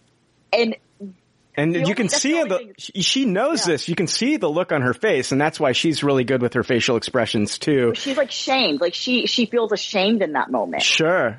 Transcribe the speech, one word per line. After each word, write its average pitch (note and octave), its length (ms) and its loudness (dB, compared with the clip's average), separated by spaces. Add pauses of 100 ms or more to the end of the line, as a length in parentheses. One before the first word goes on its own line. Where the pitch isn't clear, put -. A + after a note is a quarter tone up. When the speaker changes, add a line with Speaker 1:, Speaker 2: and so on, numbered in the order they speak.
(520)
Speaker 1:
And A3+ 240 2 (800)
Speaker 2:
And D#3 180 2
Speaker 1:
the F3 60 0
Speaker 2:
you - 40 0
Speaker 1:
only, G3 100 0
Speaker 2:
can A3 120 0
Speaker 1:
that's - 160 0
Speaker 2:
see C#4+ 100 0
Speaker 1:
the E4 60 2
Speaker 2:
in D#4+ 60 0
Speaker 1:
only A3 40 -2
Speaker 2:
the, F#3 100 -2
Speaker 1:
thing. - 200 -12
Speaker 2:
she, - 240 -8
she C4+ 240 0
knows A3+ 400 0
Speaker 1:
Yeah. F3 80 2
Speaker 2:
this. - 140 -4
You E3+ 80 -2
can F3 100 0
see C#4 300 0
the G3+ 120 -2
look F3 240 -2
on C#3+ 100 2
her B2 120 2
face, E3 380 0
and C3+ 80 2
that's D#3 200 0
why C3+ 120 2
she's D#3 300 0
really C#3 220 2
good B2+ 180 0
with B2 120 -2
her A#2+ 80 2
facial A#2+ 340 2
expressions, A2 640 -2
too. B2+ 380 2
Speaker 1:
She's, C4+ 200 -6
like, C#4+ 140 0
shamed. A#3 500 -2
Like, F3 140 -2
she, B3+ 320 -2
she A#3+ 200 0
feels A#3 260 -2
ashamed G3+ 500 0
in D#3 100 -2
that C3 180 -2
moment. A2+ 340 -2
Speaker 2:
Sure, D#3 540 2